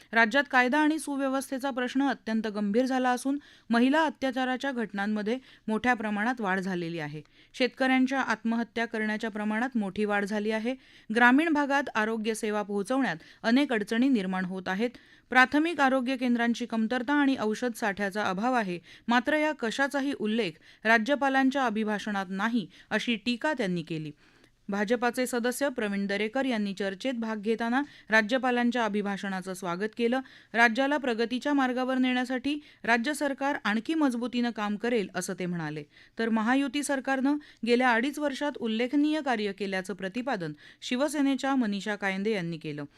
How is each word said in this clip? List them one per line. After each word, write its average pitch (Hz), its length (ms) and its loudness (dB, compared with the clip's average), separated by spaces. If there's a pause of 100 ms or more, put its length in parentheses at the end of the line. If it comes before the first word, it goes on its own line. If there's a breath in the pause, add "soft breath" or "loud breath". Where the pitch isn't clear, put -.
(120 soft breath)
राज्यात 233 400 4
कायदा 254 280 4
आणि 302 200 2
सुव्यवस्थेचा 269 680 -4
प्रश्न 254 380 0
अत्यंत 220 400 -2
गंभीर 208 380 2
झाला 254 240 0
असून 262 300 0 (300 loud breath)
महिला 269 360 6
अत्याचाराच्या 262 680 -2
घटनांमध्ये 214 680 -2 (300 loud breath)
मोठ्या 220 260 2
प्रमाणात 220 480 -2
वाढ 190 180 0
झालेली 175 400 -4
आहे. 151 220 -8 (320 soft breath)
शेतकऱ्यांच्या 262 680 2
आत्महत्या 226 640 -2
करण्याच्या 220 440 -2
प्रमाणात 214 480 -2
मोठी 202 280 -2
वाढ 202 200 0
झाली 208 260 -2
आहे. 220 240 -2 (400 loud breath)
ग्रामीण 247 340 6
भागात 285 340 2 (120)
आरोग्य 220 380 -2
सेवा 214 280 -2
पोहोचवण्यात 202 540 -2 (280 loud breath)
अनेक 254 300 4
अडचणी 226 340 2
निर्माण 190 380 0
होत 185 220 -8
आहेत. 196 220 -2 (400 loud breath)
प्राथमिक 285 520 4
आरोग्य 262 360 2
केंद्रांची 240 480 0
कमतरता 233 480 0
आणि 277 260 4
औषध 214 340 -2
साठ्याचा 202 500 -2
अभाव 208 300 0
आहे. 190 260 -2 (280 loud breath)
मात्र 247 300 2
या 302 140 2
कशाचाही 277 680 -2
उल्लेख 214 320 0 (320 loud breath)
राज्यपालांच्या 269 840 4
अभिभाषणात 208 640 -2
नाही, 196 380 -2 (220 loud breath)
अशी 220 260 0
टीका 247 380 -2
त्यांनी 190 300 -2
केली. 156 280 -8 (580 soft breath)
भाजपाचे 233 580 0
सदस्य 247 420 -2
प्रवीण 202 380 -4
दरेकर 214 380 -2
यांनी 208 280 -2
चर्चेत 196 400 -4
भाग 220 240 -4
घेताना 233 440 0 (280 loud breath)
राज्यपालांच्या 240 760 2
अभिभाषणाचं 196 680 -4
स्वागत 180 440 -4
केलं. 240 220 2 (340 loud breath)
राज्याला 240 440 4
प्रगतीच्या 247 560 -2
मार्गावर 254 440 0
नेण्यासाठी 254 600 0 (260 loud breath)
राज्य 240 300 2
सरकार 277 500 -2
आणखी 220 300 -2
मजबुतीनं 240 580 0
काम 208 240 -4
करेल, 226 400 0
असं 180 240 -4
ते 185 60 -4
म्हणाले. 156 380 -6 (360 soft breath)
तर 226 100 0
महायुती 254 540 2
सरकारनं 269 540 0 (280 loud breath)
गेल्या 240 260 4
अडीच 254 280 0
वर्षात 294 380 -2
उल्लेखनीय 269 640 0
कार्य 226 300 0
केल्याचं 196 420 -4
प्रतिपादन 190 600 -4 (280 loud breath)
शिवसेनेच्या 277 720 0
मनीषा 208 400 -2
कायंदे 196 360 -2
यांनी 170 260 -4
केलं. 151 260 -8 (140 soft breath)